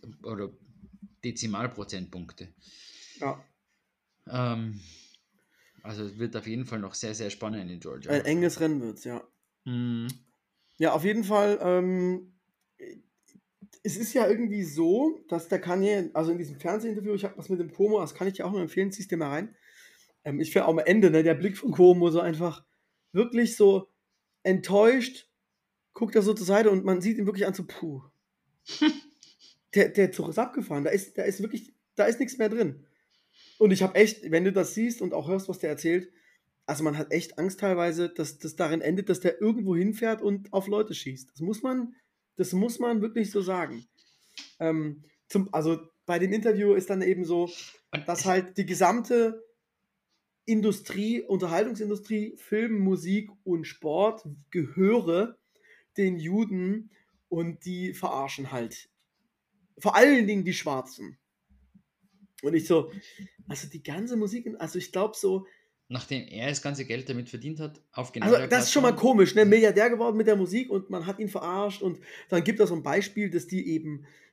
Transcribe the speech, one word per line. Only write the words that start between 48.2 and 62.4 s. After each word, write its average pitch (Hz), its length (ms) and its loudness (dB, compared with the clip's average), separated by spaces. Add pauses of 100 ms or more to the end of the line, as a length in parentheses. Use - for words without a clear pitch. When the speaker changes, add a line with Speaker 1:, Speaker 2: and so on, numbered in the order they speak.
Speaker 1:
es - 40 -4
Speaker 2:
halt 185 320 0
die 196 80 0
gesamte 226 800 2 (1000)
Industrie, 214 760 0
Unterhaltungsindustrie, 208 1160 -2
Film, 220 420 -2
Musik 190 500 0 (140)
und 170 220 -4
Sport 185 640 -2 (220)
gehöre 185 880 0 (600)
den 185 220 2
Juden 196 720 -2 (380)
und 170 360 -6
die 180 280 -8
verarschen 135 580 -6
halt 117 380 -10 (880)
vor - 180 0
allen 240 320 6
Dingen 196 180 -2
die 180 80 -2
Schwarzen. - 640 -8 (1300)